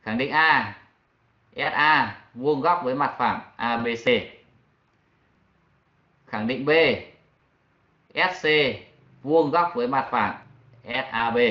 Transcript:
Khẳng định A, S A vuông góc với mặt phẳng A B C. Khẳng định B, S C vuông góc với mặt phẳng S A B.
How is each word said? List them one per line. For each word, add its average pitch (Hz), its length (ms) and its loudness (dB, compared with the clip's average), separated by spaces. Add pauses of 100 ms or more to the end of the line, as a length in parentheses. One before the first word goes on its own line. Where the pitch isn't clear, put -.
Khẳng 110 160 -4
định 139 120 -2
A, 143 480 2 (760)
S 139 180 -4
A 139 500 2 (120)
vuông 135 260 0
góc 160 240 2
với 127 100 -2
mặt 139 240 -2
phẳng 113 220 0 (160)
A 117 200 -2
B 117 100 -4 (180)
C. - 40 2 (2250)
Khẳng 110 200 -6
định 131 180 -4
B, 147 60 0 (1400)
S 165 320 -2
C - 0 - (760)
vuông 147 280 4
góc 170 240 2
với 123 140 0
mặt 135 220 -2
phẳng 104 360 -2 (380)
S 120 260 -8
A 113 200 -2
B. 117 80 0 (120)